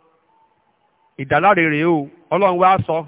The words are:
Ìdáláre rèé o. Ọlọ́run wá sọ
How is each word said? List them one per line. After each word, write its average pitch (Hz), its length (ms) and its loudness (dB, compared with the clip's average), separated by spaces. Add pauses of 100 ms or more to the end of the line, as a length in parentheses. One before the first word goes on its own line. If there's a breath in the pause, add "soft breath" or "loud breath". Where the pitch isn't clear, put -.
(1200)
Ìdáláre 165 500 2
rèé 151 160 -2
o. 156 220 0 (180)
Ọlọ́run 180 340 0
wá 185 180 4
sọ 165 200 -4 (100)